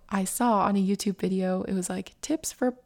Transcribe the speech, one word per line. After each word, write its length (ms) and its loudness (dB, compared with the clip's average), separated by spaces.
I 160 0
saw 400 2
on 100 2
a 100 4
YouTube 340 0
video, 440 0
it 100 -4
was 160 -2
like, 300 -8
"Tips 320 -4
for 240 -2